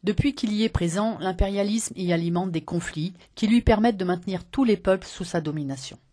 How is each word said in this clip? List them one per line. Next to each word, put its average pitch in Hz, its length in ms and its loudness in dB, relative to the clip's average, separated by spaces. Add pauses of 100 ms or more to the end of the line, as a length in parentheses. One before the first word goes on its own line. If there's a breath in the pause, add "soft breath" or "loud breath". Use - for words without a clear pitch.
Depuis 269 320 0
qu'il 214 180 -2
y 214 120 2
est 226 40 2
présent, 202 520 0
l'impérialisme 202 760 0
y 180 160 0
alimente 170 380 0
des 165 140 -4
conflits 170 500 -4 (220 soft breath)
qui 220 100 0
lui 233 160 6
permettent 220 340 4
de 185 80 -4
maintenir 180 400 -4
tous - 200 0
les 214 120 4
peuples 190 300 0
sous - 180 -10
sa 170 160 -2
domination. 147 580 -6 (140)